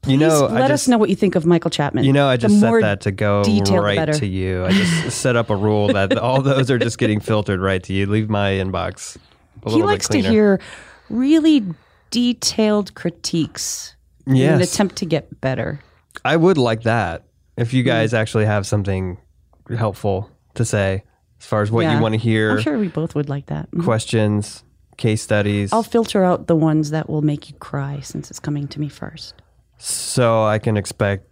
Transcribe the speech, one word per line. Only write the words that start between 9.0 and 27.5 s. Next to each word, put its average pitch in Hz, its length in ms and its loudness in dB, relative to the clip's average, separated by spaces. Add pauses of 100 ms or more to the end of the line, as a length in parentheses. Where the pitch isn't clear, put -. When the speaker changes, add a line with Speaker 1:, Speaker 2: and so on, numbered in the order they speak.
Speaker 1:
a 107 60 -4
Speaker 2:
He 220 60 2
Speaker 1:
little 339 100 2
Speaker 2:
likes 415 220 -2
Speaker 1:
bit - 60 0
cleaner. 208 140 0
Speaker 2:
to 233 40 2
hear 208 280 4 (480)
really 285 560 2 (460)
detailed 220 840 0
critiques - 1000 -6 (320)
in 131 60 2
an 131 60 4
Speaker 1:
Yes. 156 360 2
Speaker 2:
attempt 202 220 -2
to 190 100 -6
get - 340 -4
better. 135 400 -4 (440)
Speaker 1:
I 143 120 2
would 165 220 4
like 117 240 0
that 110 400 0 (340)
if 120 160 -2
you 131 120 2
Speaker 2:
Mm. - 20 2
Speaker 1:
guys 113 280 2
actually 107 320 0
have 104 200 0
something 95 520 -4 (560)
helpful 104 540 -4 (260)
to 120 100 0
say 98 400 -2 (360)
as - 60 -20
far 107 140 -2
as 104 100 0
what 117 120 0
you - 80 0
Speaker 2:
Yeah. 110 100 2
Speaker 1:
wanna 110 160 0
hear. 110 360 2
Speaker 2:
I'm - 100 0
sure 269 160 -2
we 208 100 -2
both 160 260 -6
would 147 140 -4
like 143 180 -8
that. 151 240 -8
Mm-hmm. 170 140 -4
Speaker 1:
Questions, 107 800 -2 (320)
case 110 260 -2
studies. 104 520 0
Speaker 2:
I'll 226 80 2
filter 214 420 0
out 180 220 0
the 170 100 2
ones 156 340 0
that 156 200 -4
will 151 120 -2
make 147 280 -2